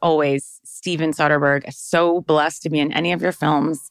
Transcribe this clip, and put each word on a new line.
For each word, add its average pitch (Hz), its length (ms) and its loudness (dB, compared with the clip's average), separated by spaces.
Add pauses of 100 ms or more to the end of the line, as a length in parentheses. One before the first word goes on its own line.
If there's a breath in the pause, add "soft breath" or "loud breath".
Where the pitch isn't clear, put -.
always, 147 600 0
Steven 160 480 -4
Soderbergh, 143 600 2
so 170 500 0
blessed 151 400 0
to 170 80 -4
be 151 80 0
in 147 140 0
any 170 200 -2
of 175 80 -4
your 180 120 -2
films. 151 580 -2